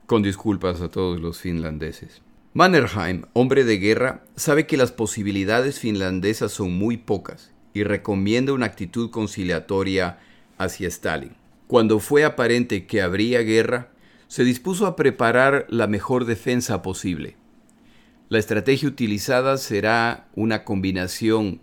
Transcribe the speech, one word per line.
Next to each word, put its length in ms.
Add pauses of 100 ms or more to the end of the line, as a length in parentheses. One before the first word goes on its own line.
Con 160
disculpas 580
a 100
todos 300
los 200
finlandeses. 800 (320)
Mannerheim, 800
hombre 320
de 140
guerra, 440 (140)
sabe 320
que 80
las 160
posibilidades 880
finlandesas 720
son 220
muy 240
pocas 520 (220)
y 100
recomienda 720
una 140
actitud 440
conciliatoria 1120 (360)
hacia 300
Stalin. 460 (340)
Cuando 320
fue 240
aparente 640
que 160
habría 380
guerra, 500 (380)
se 160
dispuso 420
a 80
preparar 720
la 200
mejor 380
defensa 540
posible. 540 (920)
La 100
estrategia 500
utilizada 680
será 800
una 260
combinación 1000